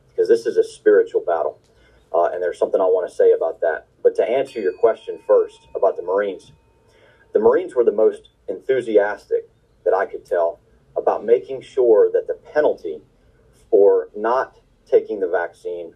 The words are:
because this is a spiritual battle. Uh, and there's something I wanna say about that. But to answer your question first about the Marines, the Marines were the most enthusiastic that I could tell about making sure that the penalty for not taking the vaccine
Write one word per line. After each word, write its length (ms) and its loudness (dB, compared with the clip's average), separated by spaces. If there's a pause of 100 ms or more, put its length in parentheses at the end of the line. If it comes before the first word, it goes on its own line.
(100)
because 180 -2
this 160 2
is 140 -2
a 60 0
spiritual 580 0
battle. 360 -4 (540)
Uh, 220 0
and 80 -6
there's 160 -6
something 240 -2
I 20 2
wanna 240 0
say 240 4
about 300 -2
that. 240 -4 (160)
But 140 2
to 120 0
answer 320 -4
your 140 -4
question 520 -2
first 480 0
about 220 0
the 60 -10
Marines, 500 -6 (800)
the 80 2
Marines 340 2
were 100 0
the 80 2
most 360 -2 (200)
enthusiastic 1000 -2 (340)
that 80 0
I 140 0
could 180 -16
tell 360 -4 (360)
about 280 -4
making 380 -2
sure 500 2
that 160 -2
the 60 -6
penalty 680 -4 (680)
for 480 4
not 440 -4 (300)
taking 300 0
the 80 -2
vaccine 680 -6